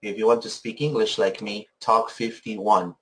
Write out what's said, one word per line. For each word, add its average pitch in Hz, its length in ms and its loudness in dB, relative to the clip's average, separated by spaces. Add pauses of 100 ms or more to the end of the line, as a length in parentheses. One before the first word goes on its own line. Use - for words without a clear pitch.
If 104 160 -8
you 110 100 4
want 117 140 6
to 110 80 -10
speak - 320 -8
English 120 340 0
like 98 260 0
me, 104 240 -8 (120)
Talk 113 320 2
fifty-one. 104 920 -2